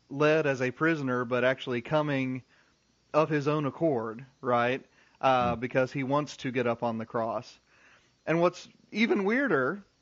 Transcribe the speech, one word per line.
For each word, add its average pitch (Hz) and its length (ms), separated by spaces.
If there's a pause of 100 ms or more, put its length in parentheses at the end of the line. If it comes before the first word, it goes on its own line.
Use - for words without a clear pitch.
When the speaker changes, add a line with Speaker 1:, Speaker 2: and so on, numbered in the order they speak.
Speaker 1:
led 151 360
as 135 160
a 127 100
prisoner, 135 540
but 123 180
actually 127 380
coming 135 600 (720)
of 151 160
his 147 180
own 151 180
accord, 123 600 (160)
right? 123 420 (380)
Uh, 123 340
Speaker 2:
Hmm. 113 40
Speaker 1:
because 127 320
he 139 120
wants 139 340
to 139 140
get 120 160
up 117 160
on 117 140
the 110 80
cross. 113 540 (680)
And 160 140
what's 175 280 (240)
even 214 340
weirder, 196 580 (180)